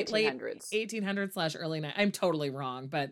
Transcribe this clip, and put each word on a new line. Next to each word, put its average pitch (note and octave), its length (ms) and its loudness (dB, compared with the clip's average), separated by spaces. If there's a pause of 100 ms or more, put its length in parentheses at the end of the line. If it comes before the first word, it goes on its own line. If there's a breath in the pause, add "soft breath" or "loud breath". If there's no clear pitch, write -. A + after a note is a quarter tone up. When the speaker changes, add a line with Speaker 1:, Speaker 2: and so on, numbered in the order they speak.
(120)
Speaker 1:
late G#3+ 140 4
Speaker 2:
nineteen - 20 6
hundreds. - 440 -4
Speaker 1:
eighteen G#3+ 320 -2
hundreds G3 320 -2
slash D#3+ 200 0
early D#3+ 240 -2
ni-, D3 160 -4
I'm G3+ 160 6
totally D#3 380 2
wrong, C3 380 -4
but C#3 240 -2